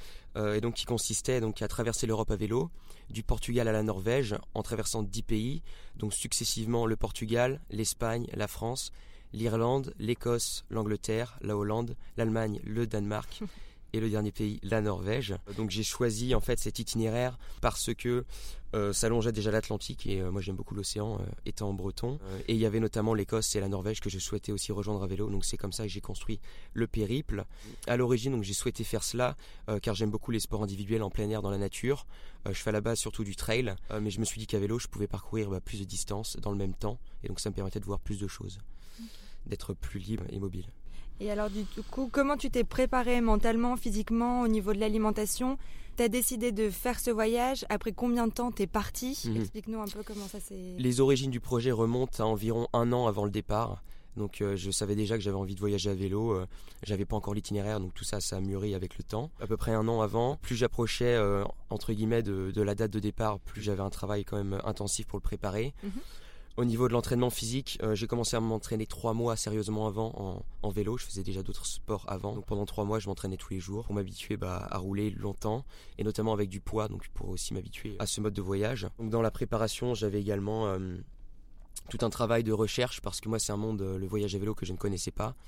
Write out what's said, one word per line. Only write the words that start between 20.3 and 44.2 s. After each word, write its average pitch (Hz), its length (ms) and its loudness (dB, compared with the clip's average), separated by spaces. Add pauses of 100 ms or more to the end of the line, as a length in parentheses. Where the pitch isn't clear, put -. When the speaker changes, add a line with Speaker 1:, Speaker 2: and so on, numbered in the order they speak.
Speaker 1:
moi 98 120 0
j'aime 95 140 -4
beaucoup 98 180 -6
l'océan, 104 400 -2
euh, 95 100 -2 (220)
étant 101 260 -2
breton. 98 500 -2
Euh, 95 260 -8
et 117 60 4
il 110 60 6
y 110 60 6
avait 110 140 4
notamment 113 340 4
l'Écosse 107 420 2
et 104 40 2
la 98 80 0
Norvège 98 320 0
que 101 100 -2
je 92 80 -4
souhaitais 107 340 -2
aussi 104 200 -2
rejoindre 101 300 0
à 98 40 0
vélo. 101 240 0
Donc 95 160 4
c'est - 100 2
comme 98 160 -2
ça 110 120 -4
que 104 40 -2
j'ai 95 140 -6
construit 104 360 -2 (360)
le 113 120 2
périple. 110 600 0 (400)
À 120 100 2
l'origine, 123 360 4
donc, 117 100 2
j'ai 98 100 -2
souhaité 113 320 -2
faire - 180 0
cela, 123 360 0 (320)
euh, 104 80 2
car 107 160 0
j'aime 107 160 2
beaucoup 110 220 0
les 110 80 2
sports 107 220 -2
individuels 104 400 0
en 98 60 0
plein 104 220 0
air 110 100 0
dans 101 100 0
la 101 60 0
nature. 113 480 0 (420)
Euh, 101 60 -2
je - 80 -4
fais - 80 -4
à 107 60 4
la 104 80 2
base 113 160 2
surtout 110 260 -2
du 98 120 -6
trail, 113 380 2 (160)
euh, 107 120 -2
mais 107 80 0
je 101 100 -2
me 110 60 2
suis - 120 -4
dit 107 80 -6
qu'à 107 120 0
vélo 101 200 2
je - 100 -6
pouvais 104 180 -2
parcourir, 101 420 -2
bah, 95 140 -2
plus - 180 -6
de 98 60 -4
distance 98 500 -4
dans - 140 -2
le 98 80 0
même 95 160 2
temps 107 240 -2 (260)
et - 40 -4
donc 90 120 -4
ça - 80 -2
me 95 60 -2
permettait 98 260 -2
de 92 60 -4
voir 98 140 0
plus 101 200 -4
de 101 80 -2
choses, 92 300 -8 (420)
Speaker 2:
Ok. 226 60 -10 (400)
Speaker 1:
d'être - 260 -4
plus - 260 -4
libre 107 300 -2
et - 100 -4
mobile. 92 280 -2 (540)
Speaker 2:
Et 208 120 0
alors 214 180 0
du 202 140 -2 (260)
coup, 262 220 -2
comment 285 240 6
tu - 120 -2
t'es 240 140 4
préparé 247 580 4
mentalement, 233 560 6
physiquement, 233 640 2